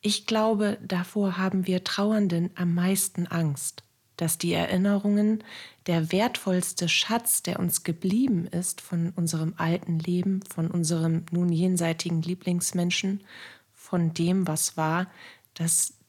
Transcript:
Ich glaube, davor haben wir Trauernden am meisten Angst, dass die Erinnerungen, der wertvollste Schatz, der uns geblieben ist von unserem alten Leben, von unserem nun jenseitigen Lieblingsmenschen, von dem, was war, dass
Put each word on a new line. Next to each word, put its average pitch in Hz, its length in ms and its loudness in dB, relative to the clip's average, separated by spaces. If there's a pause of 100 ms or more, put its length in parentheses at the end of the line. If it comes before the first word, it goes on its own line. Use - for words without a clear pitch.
Ich 208 240 -2
glaube, 214 560 2
davor 185 560 -2
haben 185 280 0
wir 180 180 0
Trauernden 202 680 2
am 175 200 0
meisten 175 520 0
Angst, 160 560 -2 (340)
dass 165 220 -2
die 170 140 0
Erinnerungen, 202 920 2 (420)
der 165 240 2
wertvollste 185 800 0
Schatz, - 540 0
der - 160 -4
uns 175 260 -2
geblieben 185 640 2
ist 180 340 -4
von 170 340 -2
unserem 160 420 0
alten 170 420 0
Leben, 180 440 0
von 165 280 -4
unserem 165 600 0
nun 175 200 2
jenseitigen 165 720 0
Lieblingsmenschen, 175 1000 -2 (640)
von 170 260 0
dem, 175 360 2
was - 280 -2
war, 165 300 0 (480)
dass - 400 0 (140)